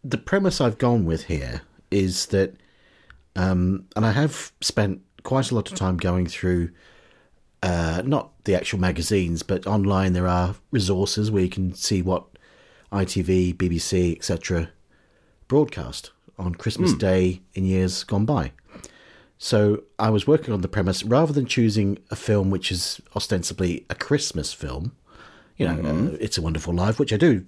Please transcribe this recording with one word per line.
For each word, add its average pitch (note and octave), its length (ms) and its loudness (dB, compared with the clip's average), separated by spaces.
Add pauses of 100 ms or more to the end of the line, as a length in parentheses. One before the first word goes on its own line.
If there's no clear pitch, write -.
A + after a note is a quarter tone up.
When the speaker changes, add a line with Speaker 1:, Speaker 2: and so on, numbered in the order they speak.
Speaker 1:
the B2+ 140 -4
premise G3 420 0
I've A#2+ 180 2
gone A#2+ 260 4
with E2 200 0
here C2+ 380 -6 (280)
is F#2+ 360 0
that, F#2+ 280 0 (800)
um, F#2 520 2 (100)
and A2 100 2
I A2 60 2
have D3 480 -2
spent - 420 -2 (200)
quite C3 280 -2
a B2+ 60 -2
lot G#2 140 -2
of F#2+ 60 -12
time F#2 200 0
going F2+ 300 0
through, F2 440 -2 (920)
uh, E3+ 440 -2
not C#3+ 260 -2 (120)
the G2 100 2
actual - 240 -2
magazines, E2+ 640 0
but F#2 240 -4
online G2 460 2
there F2+ 160 2
are F2+ 260 0 (160)
resources G2+ 600 0
where G2 120 2
you F2+ 80 0
can F#2 240 -4
see - 260 -2
what F2+ 240 -2 (680)
I G2 140 0
T F#2+ 160 -2
V, F2+ 320 2
B F2+ 160 -2
B E2+ 100 0
C, F2 380 0
et - 80 -16
cetera, E2 460 -2 (760)
broadcast - 640 -2 (280)
on F2+ 160 -2
Christmas G#2+ 380 0
Speaker 2:
Hmm. - 60 0
Speaker 1:
Day F#2 440 2 (100)
in F#2+ 140 -2
years F#2 380 0
gone G#2 200 0
by. A2 280 0 (840)
So G#2 460 2 (160)
I A2 100 2
was G#2+ 180 2
working C#3+ 280 2
on F#2+ 60 0
the F2+ 80 -2
premise, F#2 340 0
rather C#3+ 300 2
than C#3 140 0
choosing G#2 520 2 (120)
a A2+ 60 -8
film G2+ 340 2
which F#2 200 -2
is - 300 -6 (140)
ostensibly F2+ 760 -2
a - 40 -2
Christmas - 600 -2
film, D2 380 -8 (680)
you - 80 0
know, E2 100 -2
Speaker 2:
Mm-hmm. E2 300 -2
Speaker 1:
uh, - 120 -4
It's A2 200 -4
a F2 40 -4
Wonderful D#2+ 300 -4
Life, F#2+ 260 2
which C#3 140 0
I G#2+ 60 0
do A#2 300 4